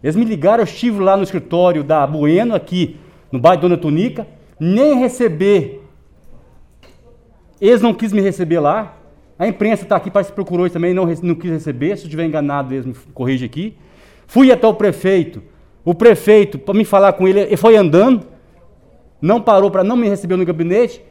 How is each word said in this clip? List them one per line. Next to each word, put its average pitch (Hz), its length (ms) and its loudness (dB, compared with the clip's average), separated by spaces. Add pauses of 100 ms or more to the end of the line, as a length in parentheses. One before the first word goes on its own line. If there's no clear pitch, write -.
Eles 151 120 -2
me 226 100 2
ligaram, 214 360 0
eu 196 40 0
estive 220 340 -4
lá 190 180 2
no 202 60 -2
escritório 175 600 -2
da 147 220 0
Bueno, 156 480 0
aqui 165 440 -4 (340)
no 131 80 -6
bairro 160 220 4
Dona 175 160 0
Tunica, 175 500 -4 (320)
nem 247 400 2
receber. 196 840 -2 (1800)
Eles 214 220 4
não 220 120 0
quis 220 200 -6
me 208 80 2
receber 175 380 -2
lá. 175 380 -2 (400)
A 196 100 -2
imprensa 214 380 -2
tá 208 100 0
aqui, 185 160 -4
parece 196 180 -2
que - 60 -18
procurou 180 340 -4
também, 175 240 -2
não 185 120 -2
rece-, 165 200 -4
não 170 100 0
quis 170 160 -8
receber. 156 460 -6
Se 196 80 -18
eu 165 40 -16
tiver 156 160 -6
enganado, 143 480 -6
eles 131 120 -8
me 127 80 -10 (200)
corrigem 127 320 -4
aqui. 170 300 -10 (520)
Fui 262 240 4
até 254 160 2
o 214 60 2
prefeito. 190 680 -2 (420)
O 175 100 -2
prefeito, 208 640 4
pra 196 160 -8
me 214 100 2
falar 196 300 4
com 190 140 0
ele, 196 140 2
ele 196 160 -2
foi 226 180 6
andando, 202 500 4 (960)
não 208 200 0
parou 202 280 4
pra, 190 140 -2
não 220 120 -2
me 233 120 0
receber 190 280 -4
no 180 100 0
gabinete. 175 640 -2